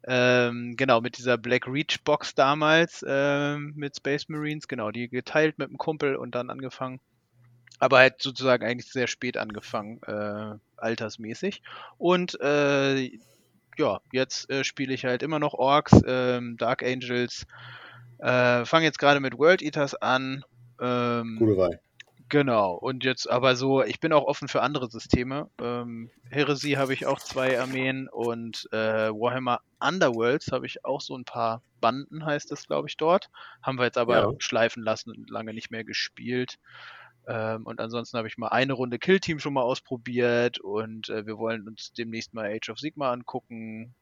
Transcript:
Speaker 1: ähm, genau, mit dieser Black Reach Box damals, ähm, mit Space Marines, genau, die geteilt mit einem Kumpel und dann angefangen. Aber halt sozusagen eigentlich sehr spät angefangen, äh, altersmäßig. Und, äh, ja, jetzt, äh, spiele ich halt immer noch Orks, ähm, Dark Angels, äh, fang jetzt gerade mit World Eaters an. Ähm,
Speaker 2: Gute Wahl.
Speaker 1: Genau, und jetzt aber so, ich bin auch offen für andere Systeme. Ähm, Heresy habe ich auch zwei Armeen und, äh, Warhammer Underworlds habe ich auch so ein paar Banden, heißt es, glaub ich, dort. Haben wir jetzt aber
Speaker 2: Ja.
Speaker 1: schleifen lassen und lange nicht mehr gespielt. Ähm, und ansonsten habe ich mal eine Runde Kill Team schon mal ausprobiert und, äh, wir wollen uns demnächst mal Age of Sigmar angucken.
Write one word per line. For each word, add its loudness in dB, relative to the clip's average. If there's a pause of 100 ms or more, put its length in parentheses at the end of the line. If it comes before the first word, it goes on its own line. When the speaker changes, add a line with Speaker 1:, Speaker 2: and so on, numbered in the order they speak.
Speaker 1:
ähm, 4
genau, 6
mit -6
dieser 0
Black 0
Reach -4
Box 0
damals, 4
ähm, 0
mit -8
Space -4
Marines, -6
genau, -4
die -6
geteilt 0
mit -4
einem -16
Kumpel -2
und -10
dann -4
angefangen. -10 (800)
Aber 6
halt 8
sozusagen 2
eigentlich -4
sehr 0
spät -6
angefangen, -8
äh, -6 (220)
altersmäßig. -6 (340)
Und, 2
äh, 2 (680)
ja, 2 (100)
jetzt, -2
äh, 0
spiele -4
ich -6
halt 0
immer -2
noch 0
Orks, 4 (160)
ähm, -2
Dark 0
Angels, -2 (720)
äh, 4
fang 4
jetzt 2
gerade 6
mit -4
World 6
Eaters -2
an. -2 (380)
Ähm, -2
Speaker 2:
Gute 4
Wahl. 2 (520)
Speaker 1:
Genau, 4
und -4
jetzt -2
aber 4
so, 4
ich -2
bin 0
auch 6
offen -2
für 0
andere -2
Systeme. -2 (120)
Ähm, -8 (200)
Heresy 0
habe 0
ich -6
auch 0
zwei 0
Armeen -4
und, -6
äh, 0
Warhammer -2 (180)
Underworlds 2
habe -4
ich -14
auch -4
so -10
ein -12
paar -4 (200)
Banden, -2
heißt -4
es, -12
glaub 0
ich, -10
dort. 2 (340)
Haben -4
wir 4
jetzt 0
aber 4
Speaker 2:
Ja. 4
Speaker 1:
schleifen 0
lassen -2
und -18
lange -10
nicht -12
mehr -8
gespielt. -6 (680)
Ähm, -4
und -8
ansonsten -6
habe -4
ich -12
mal -6
eine 2
Runde -4
Kill 4
Team -4
schon -4
mal 2
ausprobiert 0
und, -6
äh, -6
wir -8
wollen -4
uns -16
demnächst -8
mal -6
Age -6
of -10
Sigmar -4
angucken. -10